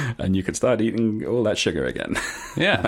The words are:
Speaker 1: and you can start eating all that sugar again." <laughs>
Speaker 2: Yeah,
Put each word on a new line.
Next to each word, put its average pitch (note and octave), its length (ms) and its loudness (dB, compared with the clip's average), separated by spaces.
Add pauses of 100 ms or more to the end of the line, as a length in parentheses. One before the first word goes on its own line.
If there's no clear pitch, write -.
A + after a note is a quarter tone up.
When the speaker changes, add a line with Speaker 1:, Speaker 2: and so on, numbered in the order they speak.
(200)
Speaker 1:
and F#2+ 160 2
you F#2+ 80 2
can - 100 -2
start B2 280 2
eating A2 440 0
all A#2 180 0
that G#2 140 2
sugar D#2+ 280 0
again." G1+ 360 -4
<laughs> - 60 -8 (300)
Speaker 2:
Yeah, F#3 300 2